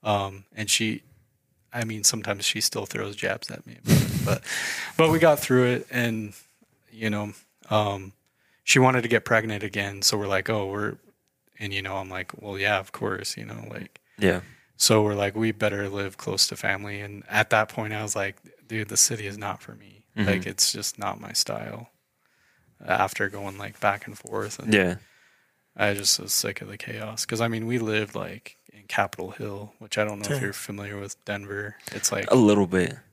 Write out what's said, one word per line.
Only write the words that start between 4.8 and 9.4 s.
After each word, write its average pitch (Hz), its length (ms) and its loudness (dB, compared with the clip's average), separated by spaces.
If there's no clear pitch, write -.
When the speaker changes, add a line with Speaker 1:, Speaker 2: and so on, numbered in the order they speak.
Speaker 1:
but 160 140 6
we 160 80 6
got 156 220 8
through 127 260 6
it, 123 240 0
and, 113 420 -2
you 110 200 -4
know, 104 220 -4
um, 98 440 0
she - 140 6
wanted 127 240 6
to 117 60 -4
get 113 160 4
pregnant 110 400 2